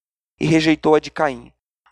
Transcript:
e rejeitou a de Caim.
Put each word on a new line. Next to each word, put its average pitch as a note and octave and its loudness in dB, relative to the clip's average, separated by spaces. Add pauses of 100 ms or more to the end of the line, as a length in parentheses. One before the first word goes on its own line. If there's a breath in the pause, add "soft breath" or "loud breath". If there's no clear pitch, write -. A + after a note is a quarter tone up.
(400)
e - -2
rejeitou D#3 2
a D3+ 2
de D3 -16
Caim. B2 -8 (400)